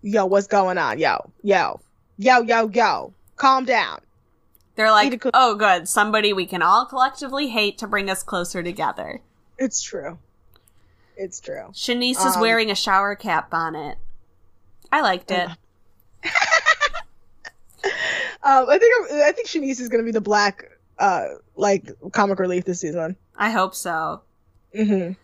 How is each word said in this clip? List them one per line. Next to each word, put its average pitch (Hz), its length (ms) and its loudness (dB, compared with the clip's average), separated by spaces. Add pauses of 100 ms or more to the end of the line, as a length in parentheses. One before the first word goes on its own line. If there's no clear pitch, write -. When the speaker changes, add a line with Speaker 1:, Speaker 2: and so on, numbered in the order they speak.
Speaker 1:
Yo, 202 240 0
what's 196 200 2
going 190 300 2
on? 139 220 -2
Yo, 139 320 -2 (120)
yo, 180 380 2 (380)
yo, 247 240 4
yo, 226 260 2
yo. 185 460 0 (220)
Calm 262 280 4
down." 208 360 -2 (760)
Speaker 2:
They're 220 160 2
like, 214 160 6
Speaker 1:
Eat 254 80 -2
a 233 40 -8
coo- 262 140 -2
Speaker 2:
"Oh, 247 220 6
good. 190 340 2
Somebody 214 460 2
we 185 100 -2
can 175 160 -6
all 196 240 4
collectively 269 640 -2
hate 214 300 -2
to 226 80 -10
bring 202 240 -4
us 190 120 -4
closer 180 400 -6
together." 160 600 -6 (340)
Speaker 1:
It's 262 240 -4
true. - 380 -12 (960)
It's 190 240 -12
true. - 320 -12
Speaker 2:
Shanice 240 540 -2
is 185 100 2
Speaker 1:
Um, 180 60 0
Speaker 2:
wearing 226 280 0
a 196 40 -2
shower 196 400 0
cap 180 340 -4
bonnet. 160 480 -6 (960)
I 302 80 2
liked 190 300 -2
it. 180 180 -2 (760)
Speaker 1:
<laughs> 349 60 -8 (2250)
Um, 262 260 4
I 294 100 6
think, 466 340 4
I 294 200 4
think 466 160 -6
Shanice 269 320 -4
is 247 80 -8
gonna 226 160 0
be 233 80 -4
the 214 80 0
black, 208 500 0 (280)
uh, 180 260 2 (320)
like, 196 340 0 (220)
comic 196 260 2
relief 180 260 -2
this 175 160 -6
season. 165 360 -6 (200)
Speaker 2:
I 214 140 0
hope 190 240 -2
so. 160 480 -6 (520)
Speaker 1:
Mm-hmm. 202 380 0 (100)